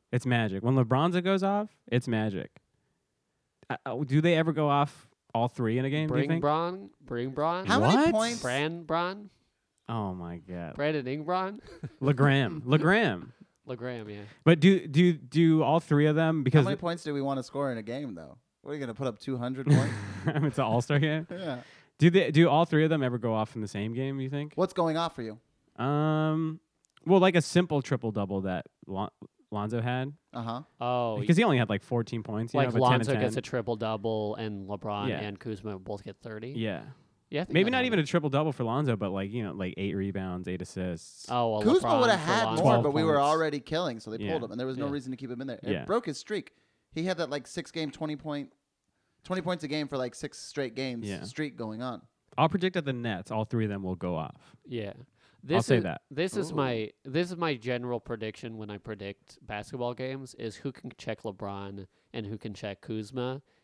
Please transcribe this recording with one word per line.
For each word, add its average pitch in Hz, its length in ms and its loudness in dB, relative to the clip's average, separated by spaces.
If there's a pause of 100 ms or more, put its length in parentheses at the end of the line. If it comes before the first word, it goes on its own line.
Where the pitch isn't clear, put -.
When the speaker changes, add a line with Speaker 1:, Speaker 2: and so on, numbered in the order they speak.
(120)
Speaker 1:
it's 123 140 0
magic. 110 360 2
When 127 140 2
LeBronzo 147 480 4
goes 190 180 2
off, 202 280 0 (180)
it's 123 180 0
magic. 107 540 -2 (1080)
Uh, 139 160 -6
uh, 120 200 -6
do 139 160 4
they 170 160 6
ever 160 160 4
go 147 160 2
off 143 400 2 (260)
all 117 140 2
three 117 300 0
in 131 60 0
a 135 60 -2
game, 151 180 0
do 127 60 0
you 123 60 2
Speaker 2:
Bring 139 80 0
Speaker 1:
think? 165 120 0
Speaker 2:
Bron? 170 500 0 (140)
Bring 123 260 -4
Bron? 156 360 -2
Speaker 3:
How 233 140 4
many 180 160 6
Speaker 1:
What? - 160 6
Speaker 3:
points? 226 280 0
Speaker 2:
Fran 151 440 -2
Bron? 180 440 -4 (600)
Speaker 1:
Oh, 104 260 -4
my 87 240 -8
God. 85 380 -10
Speaker 2:
Brandon 147 320 -2
Ingram? 180 520 -4 (200)
<laughs> - 200 -14
Speaker 1:
LeGram. 135 600 4
LeGram. 151 680 2 (360)
Speaker 2:
LeGram, 120 420 -8
yeah. 104 120 -12 (240)
Speaker 1:
But 160 160 8
do, 185 260 6
do, 165 280 6
do 160 500 4
all 156 160 4
three 147 260 4
of 151 80 4
them? 160 240 2
Speaker 3:
How 135 60 0
Speaker 1:
Because 131 200 8
Speaker 3:
many 117 100 0
Speaker 1:
it - 60 -4
Speaker 3:
points 170 220 -6
do 151 100 -4
we 143 80 -2
wanna 135 220 -2
score 139 300 -4
in 113 60 -6
a 107 40 -8
game, 120 320 -8
though? 76 240 -16 (240)
What, - 80 -12
are 151 40 -8
you 147 60 -8
gonna 117 140 -8
put 131 140 -4
up 110 100 -6
two 131 180 -6
hundred 127 300 -6
Speaker 1:
<laughs> - 0 -
Speaker 3:
points? 120 260 4 (340)
Speaker 1:
I 156 80 0
mean, 151 100 0
it's 143 140 -2
an 135 60 2
all-star 120 360 2
game? 156 280 0
Speaker 3:
<laughs> - 20 -14
Yeah. 170 280 -8 (400)
Speaker 1:
Do 165 120 8
they, 165 200 6
do 160 180 8
all 156 180 6
three 156 180 4
of 156 60 4
them 151 120 2
ever 123 160 0
go 113 160 0
off 107 220 -2
in 110 60 -4
the 101 60 -6
same 107 260 -6
game, 135 260 -4
you 131 100 -4
think? 143 240 -6
Speaker 3:
What's 185 200 0
going 165 220 0
off 165 200 -4
for 123 60 -8
you? 110 160 -10 (440)
Speaker 1:
Um, 156 800 0 (460)
well, 190 140 8
like, 185 160 8
a 160 60 6
simple 165 400 2
triple-double 101 600 -2
that 92 240 -4 (200)
Lon-, 95 220 -6 (420)
Lonzo 107 300 -4
had. 127 320 -2 (220)
Speaker 3:
Uh-huh. 117 280 -8 (180)
Speaker 2:
Oh, 120 380 0
Speaker 1:
Because 156 200 4
he 233 60 6
only 160 140 4
had, 110 120 2
like, 101 120 -2
fourteen 117 400 -4
points, 113 300 -6
you - 60 2
Speaker 2:
like, 135 100 4
Speaker 1:
know, 117 120 -2
but 127 100 6
ten 123 100 6
and 110 80 -2
Speaker 2:
Lonzo 127 120 2
gets 113 140 0
Speaker 1:
ten. - 40 -4
Speaker 2:
a 120 40 0
triple-double, 110 920 -2
and 104 320 -8
LeBron 104 400 -4
Speaker 1:
Yeah. 85 120 -2
Speaker 2:
and 104 200 -8
Kuzma 104 380 -8
both 98 260 -10
get 101 140 -14
thirty? 113 320 -10
Speaker 1:
Yeah. 107 320 -4 (480)
Speaker 2:
Yeah, 143 100 -4
I - 40 -4
think - 100 -2
Speaker 1:
Maybe 185 160 6
Speaker 2:
that 254 80 2
Speaker 1:
not 254 80 2
even 220 120 2
a 156 40 6
Speaker 2:
happens. 143 80 -6
Speaker 1:
triple-double 151 420 2
for 127 120 -4
Lonzo, 123 320 0
but, 98 140 -2
like, 98 220 -4
you 120 100 -4
know, 92 100 -6
like, 92 260 -6
eight 98 180 -2
rebounds, 92 520 -4
eight 92 140 -4
assists. 90 680 -8
Speaker 2:
Oh, 120 220 2
well, 107 100 2
Speaker 3:
Kuzma 320 260 6
Speaker 2:
LeBron 285 100 6
Speaker 3:
woulda 240 140 6
Speaker 2:
for 185 60 4
Speaker 3:
had 190 260 2
Speaker 2:
Lonzo. 220 180 2
Speaker 3:
more, 123 100 8
Speaker 1:
Twelve 120 120 6
Speaker 3:
but 147 80 2
we 156 120 2
were 156 100 4
Speaker 1:
points. 143 140 4
Speaker 3:
already 156 320 2
killing, 151 400 -2
so 110 100 -12
they 110 120 -6
Speaker 1:
Yeah. 101 100 -2
Speaker 3:
pulled 113 120 -2
him, 92 60 -8
and 120 100 -6
there 127 60 -4
was 131 100 -4
no 143 100 -4
Speaker 2:
Yeah. 139 60 -4
Speaker 3:
reason 131 200 -6
to 123 40 -8
keep 127 140 -10
him 123 100 -8
in 135 60 -8
there. 123 160 -8
It - 100 -4
Speaker 1:
Yeah. 76 140 -2
Speaker 3:
broke 233 200 0
his 151 120 -6
streak. - 340 -8 (400)
He 160 120 -4
had 185 140 -2
that, 151 120 -4
like, 143 160 -6
six-game, 160 440 -8
twenty 151 260 -6
point, 143 360 -10 (720)
twenty 185 180 -4
points 175 220 -4
a 143 40 -6
game 147 200 -4
for, 143 100 -6
like, 123 160 -4
six - 240 -10
straight 127 380 -6
games 120 320 -4
Speaker 1:
Yeah. 95 160 -6
Speaker 3:
streak 135 320 -6
going 113 260 -8
on. 127 200 -8 (360)
Speaker 1:
I'll 156 100 6
predict 180 260 -2
that 170 100 -2
the 139 80 -2
Nets, 117 400 -6
all 110 120 0
three 113 200 0
of 104 60 0
them 98 120 -4
will 92 140 -4
go 87 180 -4
off. - 400 -8 (100)
Speaker 2:
Yeah. 107 280 -8 (560)
This 185 180 2
Speaker 1:
say 135 120 6
Speaker 2:
is, 104 60 0
Speaker 1:
that. 82 260 -6
Speaker 2:
this 175 260 -4
is 180 140 -2
Speaker 3:
Ooh. - 60 -6
Speaker 2:
my, 120 340 0 (140)
this 170 260 -2
is 180 60 -10
my 165 180 -2
general 120 460 -4
prediction 113 560 -8
when 107 140 -10
I 101 80 -8
predict 101 680 -12
basketball 120 480 -6
games, 131 440 -8
is 113 180 -8
who 139 160 -6
can - 260 -14
check - 240 -8
LeBron 98 640 -10 (260)
and 113 140 -8
who 107 100 -8
can 104 160 -10
check 101 280 -10
Kuzma. 123 600 -6 (220)